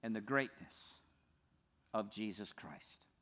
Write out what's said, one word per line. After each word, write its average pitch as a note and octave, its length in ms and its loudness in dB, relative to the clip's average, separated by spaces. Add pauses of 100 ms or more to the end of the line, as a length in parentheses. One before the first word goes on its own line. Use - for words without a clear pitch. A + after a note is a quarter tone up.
in A2+ 100 2
the A2 80 2
greatness C3 520 4 (1200)
of G#2+ 160 4
Jesus G#2 440 -2
Christ. - 480 -12 (200)